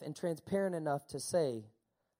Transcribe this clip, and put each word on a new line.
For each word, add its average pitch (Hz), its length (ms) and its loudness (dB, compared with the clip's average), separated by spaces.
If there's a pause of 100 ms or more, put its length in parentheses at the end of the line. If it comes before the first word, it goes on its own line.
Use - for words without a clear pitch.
and 151 100 -6
transparent 185 600 0
enough 151 320 0
to 139 120 -8
say, 131 460 2 (540)